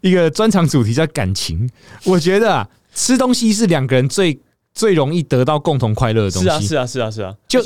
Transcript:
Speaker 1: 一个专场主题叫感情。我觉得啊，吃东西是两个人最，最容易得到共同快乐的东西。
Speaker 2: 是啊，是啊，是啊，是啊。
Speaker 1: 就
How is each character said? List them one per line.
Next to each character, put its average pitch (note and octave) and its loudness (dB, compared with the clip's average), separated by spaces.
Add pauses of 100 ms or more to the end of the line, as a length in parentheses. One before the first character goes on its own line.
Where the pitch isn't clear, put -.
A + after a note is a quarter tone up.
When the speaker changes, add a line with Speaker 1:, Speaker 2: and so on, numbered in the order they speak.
Speaker 1:
一 F#3 2
个 E3+ 2
专 A3 0
场 F3 2
主 B2+ 2
题 A2 0
叫 D#3 0
感 F#2+ -4
情。 G2 -4 (340)
我 F#3 2
觉 F#3 0
得 G#3+ 2
啊， - -4 (240)
吃 - 0
东 B3+ 0
西 A#3 0
是 G#3+ 0
两 D3 0
个 C3 0
人 B2+ 2
最， E3 -2 (360)
最 A3 0
容 D3+ 0
易 F3 0
得 B2+ 0
到 D3 0
共 C#3+ 0
同 A2+ 0
快 A2 0
乐 A2 2
的 F#2+ -2
东 F#2 -2
西。 F#3 2
Speaker 2:
是 - 2
啊， D3+ 0
是 G#2 -2
啊， B2+ -2
是 B2 -8
啊， A2 -4
是 G#2+ -10
啊。 F#2+ -12 (140)
Speaker 1:
就 B3+ 2